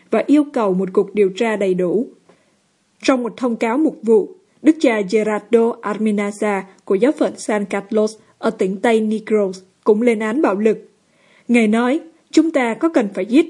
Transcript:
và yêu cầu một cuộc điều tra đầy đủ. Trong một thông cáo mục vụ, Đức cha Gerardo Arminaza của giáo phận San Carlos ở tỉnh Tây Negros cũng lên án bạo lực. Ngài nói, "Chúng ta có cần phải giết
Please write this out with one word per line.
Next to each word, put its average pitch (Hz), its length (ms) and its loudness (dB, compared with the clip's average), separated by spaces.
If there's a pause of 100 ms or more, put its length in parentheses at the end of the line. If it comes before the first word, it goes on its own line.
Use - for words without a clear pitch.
(120)
và 226 140 0
yêu 294 180 4 (100)
cầu 202 200 0
một 185 200 -2
cuộc 196 200 0
điều 202 160 2
tra 220 260 -2
đầy 196 180 -2
đủ. 180 340 -2 (960)
Trong 254 200 0
một 202 140 -8
thông 240 180 -4
cáo 233 220 -2
mục 311 260 -2
vụ, 214 260 2 (320)
Đức 311 180 4
cha 226 220 4 (100)
Gerardo 220 680 0
Arminaza 208 800 -2 (240)
của 202 100 2
giáo 233 240 4
phận 214 180 0
San 208 280 -4
Carlos 214 460 -2 (260)
ở - 120 -2
tỉnh 190 320 -4
Tây 226 200 2
Negros 214 600 -2 (220)
cũng 214 180 2
lên 233 180 2
án 226 220 -2
bạo 220 140 2
lực. 214 340 -2 (580)
Ngài 233 200 2
nói, 247 320 0 (320)
"Chúng 320 200 4
ta 240 220 0
có 330 160 -2
cần 277 240 0
phải 190 120 -6
giết 269 240 2